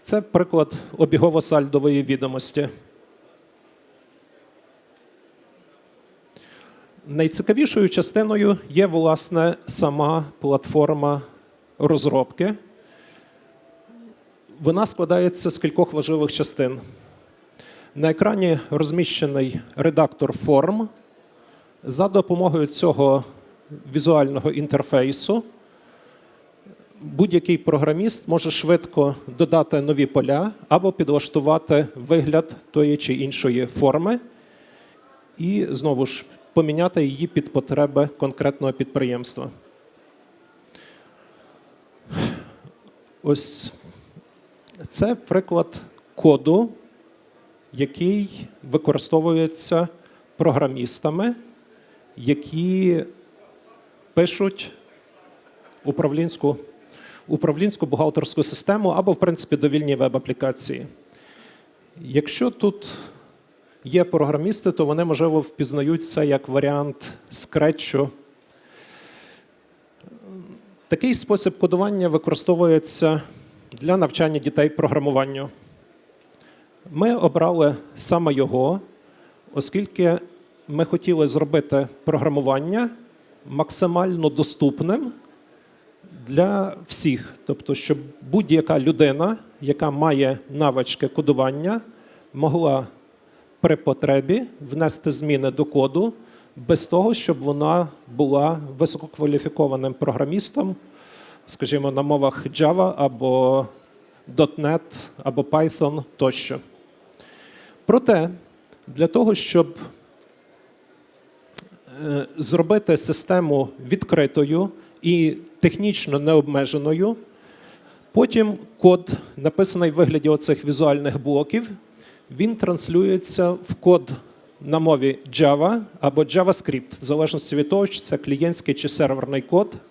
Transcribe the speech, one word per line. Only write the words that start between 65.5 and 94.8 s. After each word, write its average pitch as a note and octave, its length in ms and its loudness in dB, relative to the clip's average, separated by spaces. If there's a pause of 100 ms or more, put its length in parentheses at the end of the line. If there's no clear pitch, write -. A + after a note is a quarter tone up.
це D3+ 200 0
як C#3 220 0
варіант C#3+ 720 -2 (120)
скретчу. D3 760 0 (2750)
Такий A#3+ 260 0
спосіб G3 440 -2
кодування F#3 500 0
використовується D#3+ 1120 2 (500)
для E3+ 240 -2
навчання D#3 420 0
дітей D3+ 300 0
програмуванню. C#3 800 -2 (1400)
Ми G3+ 220 2
обрали D#3+ 640 2 (200)
саме E3 380 0
його, C3 460 0 (720)
оскільки F3+ 640 0 (500)
ми D#3 160 -2
хотіли E3 420 0
зробити C#3+ 640 0 (160)
програмування D3+ 840 0 (560)
максимально E3+ 800 0
доступним D#3 840 -2 (1160)
для F#3+ 480 0 (100)
всіх. - 480 0 (120)
Тобто, - 280 -4
щоб C#3 240 -2 (320)
будь-яка D#3+ 500 2
людина, D#3 580 2 (220)
яка C#3+ 300 0
має C#3 480 2 (120)
навички C#3 580 -2
кодування, D3 720 0 (540)
могла C#3+ 520 0 (760)
при D#3 160 4
потребі C#3+ 640 0 (280)
внести D#3 400 -2